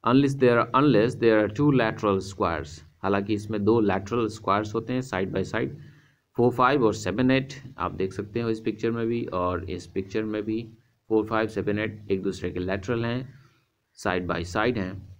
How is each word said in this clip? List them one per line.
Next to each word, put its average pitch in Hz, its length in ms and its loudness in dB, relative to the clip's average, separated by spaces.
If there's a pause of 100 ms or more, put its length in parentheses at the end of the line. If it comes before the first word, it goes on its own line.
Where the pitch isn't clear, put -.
Unless 139 320 4
there 123 180 6
are, 117 100 4 (140)
unless 120 420 4
there 110 200 6
are 104 140 -2
two 147 160 4
lateral 110 480 2
squares। 85 600 -4 (220)
हालांकि 101 300 0
इसमें 104 300 -4
दो 113 180 4
lateral 101 480 0
squares 104 440 -2
होते 113 200 -4
हैं 127 80 -2
side 95 300 -4
by 95 200 -2
side, 123 180 -2 (680)
फ़ोर 120 140 4
फ़ाइव 127 340 4
और 104 80 4
सेवन 107 380 0
एट। 135 220 0 (240)
आप 87 140 -4
देख 95 220 -4
सकते 104 280 -6
हो 117 80 -2
इस 110 100 -2
पिक्चर 113 320 -2
में 117 160 -2
भी 117 180 -2
और 90 440 -2
इस 90 180 -8
पिक्चर 104 360 -4
में 107 200 -4
भी 110 240 -4 (420)
फ़ोर 110 160 4
फ़ाइव, 110 220 0
सेवन 101 320 -2
एट 107 320 -6
एक 95 120 0
दूसरे 92 280 -4
के 90 80 -6
lateral 98 440 -2
हैं, 123 300 -6 (680)
side 90 280 -2
by 87 160 -2
side 113 340 0
हैं। 92 420 -8